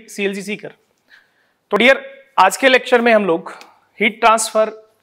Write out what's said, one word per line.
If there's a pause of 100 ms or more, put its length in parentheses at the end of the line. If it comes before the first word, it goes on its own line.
सीएलजी
सीकर। (960)
तो
डियर, (380)
आज
के
लेक्चर
में
हम
लोग (480)
हीट
ट्रांसफर, (340)